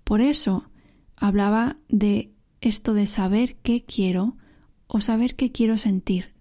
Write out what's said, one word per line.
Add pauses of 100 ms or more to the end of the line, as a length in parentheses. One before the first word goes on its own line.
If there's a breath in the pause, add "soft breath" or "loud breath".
Por
eso (540 soft breath)
hablaba (100)
de (260)
esto
de
saber
qué
quiero (520 soft breath)
o
saber
qué
quiero
sentir,